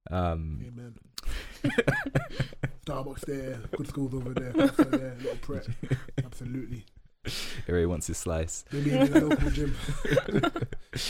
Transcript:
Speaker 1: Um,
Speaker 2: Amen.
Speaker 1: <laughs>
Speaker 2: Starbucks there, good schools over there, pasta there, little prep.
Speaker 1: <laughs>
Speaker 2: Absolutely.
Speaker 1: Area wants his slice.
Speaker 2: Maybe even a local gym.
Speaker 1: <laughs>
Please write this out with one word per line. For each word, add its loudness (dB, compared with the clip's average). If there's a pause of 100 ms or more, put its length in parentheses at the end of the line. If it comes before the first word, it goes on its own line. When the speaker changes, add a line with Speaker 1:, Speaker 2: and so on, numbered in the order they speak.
(100)
Speaker 1:
Um, -2
Speaker 2:
Amen. -14 (680)
Speaker 1:
<laughs> - (1200)
Speaker 2:
Starbucks -6
there, -6 (160)
good -6
schools -2
over -4
there, -2
pasta 6
there, -2
little -4
prep. -4 (280)
Speaker 1:
<laughs> -2
Speaker 2:
Absolutely. -8 (840)
Speaker 1:
Area 4
wants -2
his -2
slice. -2
Speaker 2:
Maybe 0
even 8
a 10
local 4
gym. 2
Speaker 1:
<laughs> -6 (1200)